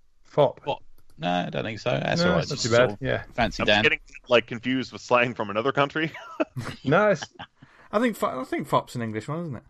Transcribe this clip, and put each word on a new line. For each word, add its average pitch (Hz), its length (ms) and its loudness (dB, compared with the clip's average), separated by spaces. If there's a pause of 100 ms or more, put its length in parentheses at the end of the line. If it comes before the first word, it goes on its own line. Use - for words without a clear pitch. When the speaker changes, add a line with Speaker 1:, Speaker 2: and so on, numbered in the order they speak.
(240)
Speaker 1:
Fop. - 400 2
Speaker 2:
Fop. - 200 -6 (340)
No, 156 120 -4
I 165 200 -2
don't 143 140 -6
think 110 160 -8
so. - 120 -4
That's - 300 0
Speaker 1:
No, - 60 2
Speaker 2:
all - 60 2
right. - 80 2
Speaker 1:
it's - 100 -4
not 143 80 -8
Speaker 2:
Just 117 60 -4
Speaker 1:
too 113 60 0
bad. 120 180 6
Speaker 2:
sort - 20 -6
of 104 100 -10
Speaker 1:
Yeah. 127 220 -4 (100)
Speaker 2:
fancy 113 300 -2
Speaker 3:
I'm 113 40 -2
Speaker 2:
Dan. 104 160 6
Speaker 3:
getting, 151 160 4 (280)
like, 120 200 4
confused 123 440 -4
with 104 100 -14
slang 123 320 4
from 107 160 -4
another 113 220 0
country. 147 400 0 (360)
<laughs> - 360 -12
Speaker 1:
No, 185 280 4
it's 175 120 0 (680)
Speaker 4:
I 208 80 0
think 233 180 0
fo-, 254 240 -4
I - 20 -6
think 262 240 -6
fop's - 280 -2
an 123 60 -6
English 110 260 -6
one, 156 140 -6
isn't 160 140 -8
it? - 140 -14